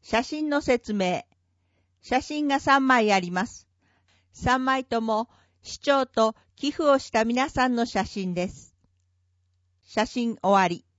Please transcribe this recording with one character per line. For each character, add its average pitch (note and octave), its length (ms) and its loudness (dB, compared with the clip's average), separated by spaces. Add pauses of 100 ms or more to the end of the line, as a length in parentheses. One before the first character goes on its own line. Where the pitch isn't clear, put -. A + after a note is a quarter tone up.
写 A3+ 220 -2
真 D4+ 260 -6
の C#4+ 120 0
説 A#3+ 320 0
明。 F#3 300 -2 (760)
写 B3+ 200 -2
真 D4+ 260 -4
が C#4 120 0
三 C4+ 280 4
枚 A3+ 240 4
あ G3 80 4
り F3 120 -6
ま F#3 140 -2
す。 - 220 -20 (680)
三 B3+ 320 0
枚 C4 200 0
と A#3 160 -2
も、 A3+ 280 -4 (340)
市 - 160 -16
長 C4+ 260 2
と A3 300 0 (200)
寄 C#4+ 160 -4
付 D#4+ 120 -4
を C#4 160 4
し - 120 -10
た A3+ 140 2
皆 B3 240 0
さ B3+ 180 0
ん B3 80 0
の A#3 100 0
写 F#3+ 200 -4
真 F#3 280 -6
で F3 160 -4
す。 - 260 -20 (1080)
写 A3 220 -2
真 A#3 360 -4
終 G3 200 4
わ F#3 60 2
り。 E3+ 180 -6 (140)